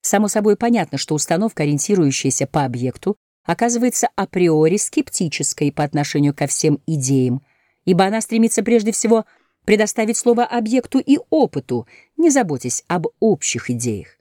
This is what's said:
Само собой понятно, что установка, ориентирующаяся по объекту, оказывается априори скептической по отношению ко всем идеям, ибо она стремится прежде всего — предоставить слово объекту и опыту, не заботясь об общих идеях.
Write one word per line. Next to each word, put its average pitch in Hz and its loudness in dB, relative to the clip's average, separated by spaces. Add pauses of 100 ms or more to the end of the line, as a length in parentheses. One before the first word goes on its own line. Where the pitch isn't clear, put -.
Само 208 0
собой 208 2
понятно, 226 0
что - -4
установка, 170 -2
ориентирующаяся 147 0
по 143 -2
объекту, 123 -4 (300)
оказывается 240 -2
априори 175 2
скептической - -4
по 147 -2
отношению 143 0
ко 143 -2
всем 147 0
идеям, 135 0 (440)
ибо 185 4
она 214 -2
стремится 226 0
прежде 220 2
всего — 220 2 (420)
предоставить 214 2
слово 240 2
объекту 240 -2
и 269 2 (100)
опыту, 139 -2 (260)
не 320 4
заботясь 160 -2
об 170 -2 (120)
общих - -2
идеях. 117 -6